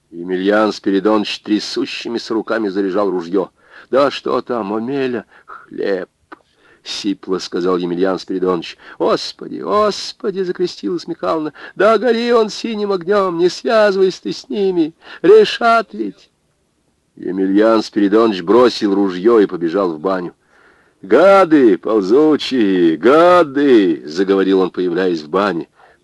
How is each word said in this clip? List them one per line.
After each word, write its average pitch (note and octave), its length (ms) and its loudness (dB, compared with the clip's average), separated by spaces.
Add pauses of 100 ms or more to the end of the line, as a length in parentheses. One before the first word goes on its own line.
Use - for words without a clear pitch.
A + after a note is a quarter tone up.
(100)
Емельян F#2+ 640 0
Спиридонович G2+ 680 0
трясущимися - 920 -6
руками A2 360 -2
заряжал G2 420 -2
ружьё. F2+ 400 -4 (400)
"Да C3+ 200 2
что C3 300 -4
там, A2 320 -6
Омеля? A#2+ 540 -6 (180)
Хлеб!" - 640 -8 (720)
сипло - 540 -6
сказал F2+ 400 -4
Емельян F2+ 420 -2
Спиридонович. F2+ 600 -4 (200)
"Господи, - 600 -4
Господи!" G3 840 -4
закрестилась F3+ 640 -6
Михайловна. E3 460 -6 (220)
"Да G#3 240 2
гори A#3 340 0
он A3+ 160 2
синим G#3 420 -6
огнём, F#3+ 460 -2
не F3 140 2
связывайся G#3 720 0
ты G3 100 -8
с - 160 -12
ними, F#3+ 460 -2 (260)
решат A3 720 4
ведь!" G#3 380 -12 (840)
Емельян G2+ 640 0
Спиридонович G#2 580 0
бросил G#2 540 2
ружьё G2 460 2
и G2 60 4
побежал F2 460 -4
в D#2 80 -12
баню. F#2 340 -6 (680)
"Гады D3+ 760 4
ползучие, G#2 1200 2
гады!" C3+ 1120 4
заговорил F#2+ 540 2
он, F2+ 100 0
появляясь F2+ 500 -2
в D2+ 80 -16
бане. F2+ 400 -2 (360)